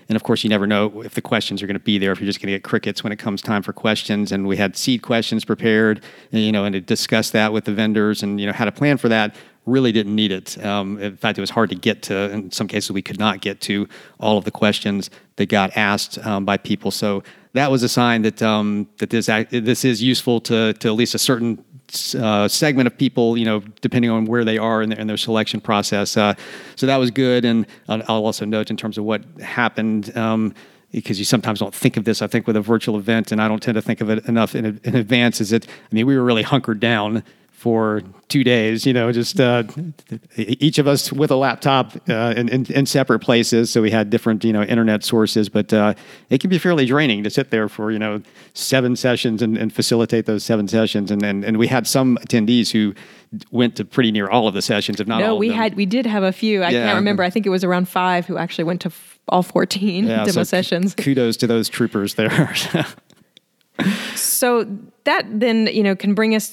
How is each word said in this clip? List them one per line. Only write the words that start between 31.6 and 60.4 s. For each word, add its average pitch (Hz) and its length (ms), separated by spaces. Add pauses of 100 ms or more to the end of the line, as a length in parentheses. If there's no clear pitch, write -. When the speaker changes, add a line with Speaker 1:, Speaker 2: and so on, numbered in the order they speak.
Speaker 1:
think - 200
of 107 100
this, 110 180
I 104 40
think, 113 200
with 107 80
a 107 60
virtual 110 360
event, 110 340
and 110 80
I 110 80
don't 107 140
tend 117 140
to 110 80
think 117 180
of 107 80
it 110 160
enough 117 300
in, 110 280
in 127 120
advance, 120 460
is 101 100
that, 113 160
I - 280
mean, 113 120
we 135 100
were 127 60
really 117 200
hunkered 120 360
down 107 440 (280)
for 110 500 (280)
two 143 120
days, 113 440
you 135 80
know, 120 180
just, 120 260
uh, 120 260 (720)
each 127 400
of 143 100
us 143 240
with 143 180
a 143 60
laptop, 131 560 (160)
uh, 113 300
in, 120 100
in, 123 200
in 135 180
separate 131 340
places. 117 500
So 117 120
we 107 100
had 110 180
different, 110 360
you 113 80
know, 104 100
internet 110 400
sources, 107 460
but, 107 240
uh, 104 200 (360)
it 135 100
can 190 100
be 180 80
fairly 165 280
draining 123 400
to 104 40
sit 135 220
there 110 160
for, 107 240
you 110 80
know, 107 220 (320)
seven 123 420
sessions 117 460
and, 110 160
and 107 160
facilitate 113 520
those 104 200
seven 107 240
sessions. 107 420
And, 104 100
and, 101 220
and 110 140
we 113 100
had 123 180
some 131 400
attendees 117 460
who 104 220 (580)
went 117 240
to - 80
pretty 110 300
near 101 160
all 113 180
of 95 60
the 98 80
sessions, 104 400
if 98 60
not 113 120
Speaker 2:
No, 202 60
Speaker 1:
all 220 80
of 214 60
Speaker 2:
we 220 100
Speaker 1:
them. 220 80
Speaker 2:
had, 220 180
we 202 100
did 233 200
have 214 180
a 190 80
few. 202 320
I 170 60
Speaker 1:
Yeah. 120 160
Speaker 2:
can't 214 100
remember. 202 280
I 180 60
think 202 160
it 196 40
was 185 160
around 180 240
five 180 360
who 170 120
actually 170 260
went 175 180
to - 60
f-, - 400
all 180 160
fourteen 185 640
Speaker 1:
Yeah, 220 120
Speaker 2:
demo 208 120
Speaker 1:
so 208 80
k-, 214 60